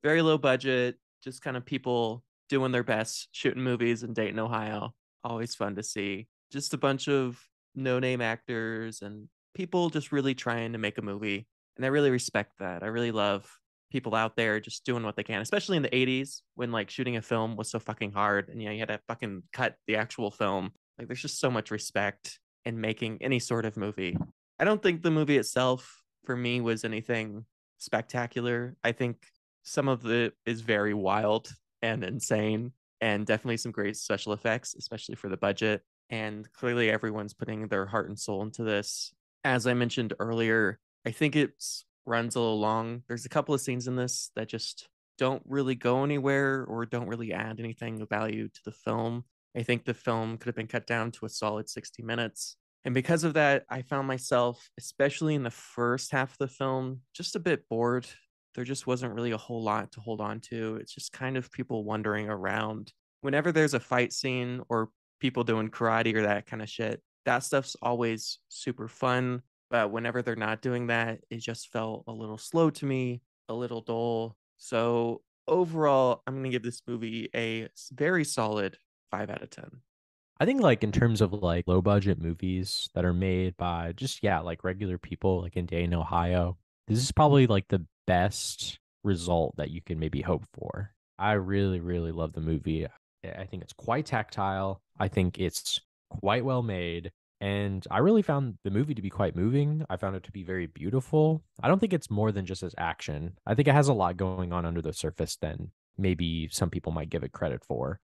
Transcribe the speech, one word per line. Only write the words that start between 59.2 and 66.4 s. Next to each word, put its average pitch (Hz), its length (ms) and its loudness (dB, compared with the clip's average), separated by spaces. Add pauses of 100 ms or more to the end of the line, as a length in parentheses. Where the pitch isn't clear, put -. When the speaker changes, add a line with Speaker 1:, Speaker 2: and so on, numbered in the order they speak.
Speaker 1:
a 110 80 -2
whole 117 260 -8
lot 104 280 -2
to - 80 -16
hold 107 200 -6
on 107 200 -4 (100)
to. 113 260 -4
It's 110 180 -12
just - 180 -12
kind 131 260 -4
of 127 120 -8
people 113 340 -6
wandering 107 440 -2
around. 104 640 -4 (300)
Whenever 147 300 0
there's 156 220 4
a 123 60 2
fight 123 320 0
scene 127 560 -4
or 113 220 0 (280)
people 123 260 0
doing 110 260 2
karate 113 440 2
or 110 80 4
that 104 240 2